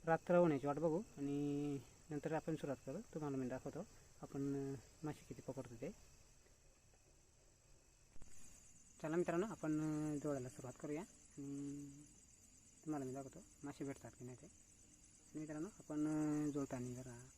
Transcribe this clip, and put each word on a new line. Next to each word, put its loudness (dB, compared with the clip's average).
रात्र 6
होण्याची 10
वाट 4
बघू 4
आणि 0
नंतर -2
आपण 0
सुरुवात -2
करू, -4
तुम्हाला 0
मी 2
दाखवतो -4
आपण, -2
अं, -2
मासे -4
किती -10
पकडतो -6
ते. -6
चला 2
मित्रांनो 4
आपण, -2
अं, 2
जोडायला 0
सुरुवात -10
करूया -4
आणि -8
तुम्हाला -2
मी -4
दाखवतो -8
मासे -6
भेटतात -6
की -10
नाही -10
ते. -20
आणि -6
मित्रांनो -4
आपण, 0
अं, 4
जोडताना -2
जरा -10